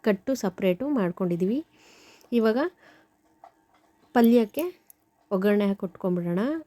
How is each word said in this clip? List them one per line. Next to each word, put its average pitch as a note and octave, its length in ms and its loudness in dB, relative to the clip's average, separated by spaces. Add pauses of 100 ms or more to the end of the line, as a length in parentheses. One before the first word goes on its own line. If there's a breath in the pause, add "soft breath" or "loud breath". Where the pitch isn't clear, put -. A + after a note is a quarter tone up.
ಕಟ್ಟು G#3+ 340 -2
ಸಪ್ರೇಟು G3 540 -2
ಮಾಡ್ಕೊಂಡಿದ್ದೀವಿ. F#3 760 -2 (680 soft breath)
ಇವಾಗ A3+ 260 2 (1500 soft breath)
ಪಲ್ಯಕ್ಕೆ A#3+ 680 2 (500)
ಒಗ್ಗರಣೆ G#3 360 2
ಹಾಕಿ G3 120 -2
ಕೊಟ್ಕೊಂಡ್ಬಿಡೋಣ. F3+ 600 -4 (280)